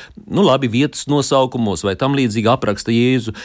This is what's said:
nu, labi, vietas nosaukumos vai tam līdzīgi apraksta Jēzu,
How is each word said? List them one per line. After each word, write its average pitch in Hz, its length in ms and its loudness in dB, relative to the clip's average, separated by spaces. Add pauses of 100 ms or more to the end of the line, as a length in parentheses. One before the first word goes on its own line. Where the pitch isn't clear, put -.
(280)
nu, 190 160 2
labi, 135 240 4
vietas 131 400 -2
nosaukumos 131 800 0
vai 95 80 -2
tam 139 220 0
līdzīgi 113 340 2
apraksta 113 400 -2
Jēzu, 117 420 2 (100)